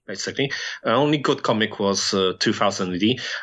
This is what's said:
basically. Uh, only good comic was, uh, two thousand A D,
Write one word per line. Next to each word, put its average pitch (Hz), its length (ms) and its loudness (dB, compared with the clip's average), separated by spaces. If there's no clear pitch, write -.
basically. 107 440 -4
Uh, 120 60 2
only 147 280 4
good 139 240 0
comic 110 360 0
was, 98 340 0
uh, 95 260 2
two 113 140 2
thousand 98 400 0
A 90 60 -2
D, 110 200 2